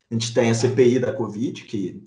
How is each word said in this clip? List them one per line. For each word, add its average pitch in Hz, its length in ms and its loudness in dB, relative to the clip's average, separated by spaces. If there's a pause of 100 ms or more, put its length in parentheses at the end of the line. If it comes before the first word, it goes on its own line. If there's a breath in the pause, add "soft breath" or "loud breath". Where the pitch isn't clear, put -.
(100)
A - 40 -4
gente 113 180 -4
tem 117 160 2
a 113 60 2
C 117 160 2
P 127 120 2
I 123 160 6
da 123 140 -2
covid, 110 520 -6
que 92 420 -8